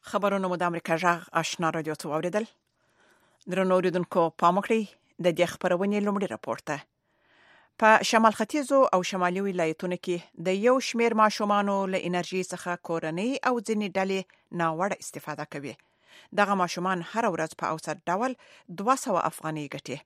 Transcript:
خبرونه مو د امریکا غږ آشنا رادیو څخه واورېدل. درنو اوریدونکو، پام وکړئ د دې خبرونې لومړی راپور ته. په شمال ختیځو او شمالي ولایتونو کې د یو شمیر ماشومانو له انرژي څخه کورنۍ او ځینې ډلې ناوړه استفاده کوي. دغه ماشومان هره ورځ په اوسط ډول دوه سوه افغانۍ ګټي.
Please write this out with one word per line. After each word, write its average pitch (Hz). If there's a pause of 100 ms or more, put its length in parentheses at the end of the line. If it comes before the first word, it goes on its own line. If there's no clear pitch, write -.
(140)
خبرونه 196
مو 175
د 175
امریکا 165
غږ 175 (240)
آشنا 165
رادیو 156
څخه 160
واورېدل. 180 (1080)
درنو 185
اوریدونکو، 180 (160)
پام 175
وکړئ 226 (440)
د - (100)
دې 170
خبرونې 190
لومړی 196
راپور -
ته. 147 (1080)
په 220
شمال 226
ختیځو 269 (180)
او - (120)
شمالي 180
ولایتونو 180
کې 175
د 190
یو 254 (140)
شمیر 233
ماشومانو 202 (160)
له 185
انرژي 180
څخه 175
کورنۍ 165 (180)
او 254 (140)
ځینې 208 (100)
ډلې 190 (420)
ناوړه 165
استفاده 151
کوي. 139 (680)
دغه 196
ماشومان 180 (120)
هره 220
ورځ 160
په 156
اوسط -
ډول 240 (440)
دوه 254 (120)
سوه 196
افغانۍ 156 (100)
ګټي. 147